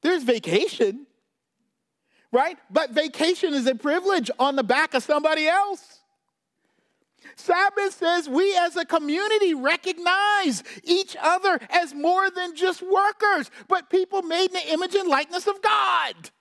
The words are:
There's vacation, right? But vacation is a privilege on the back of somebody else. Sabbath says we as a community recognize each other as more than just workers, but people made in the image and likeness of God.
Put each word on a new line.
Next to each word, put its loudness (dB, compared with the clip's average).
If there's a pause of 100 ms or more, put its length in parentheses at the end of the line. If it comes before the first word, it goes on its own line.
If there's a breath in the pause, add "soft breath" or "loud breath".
There's 0
vacation, 0 (1200)
right? 0 (120)
But -2
vacation 0
is 0
a 2
privilege 0
on 2
the 0
back 0
of 0
somebody 0
else. -2 (1400 loud breath)
Sabbath 0
says 0
we 2
as 0
a -4
community 0
recognize 0 (220 loud breath)
each 0
other 2 (100)
as 0
more 2
than -8
just -2
workers, 0 (160 loud breath)
but -2
people 0
made 0
in -16
the -4
image -2
and 0
likeness 0
of -4
God. 0 (260)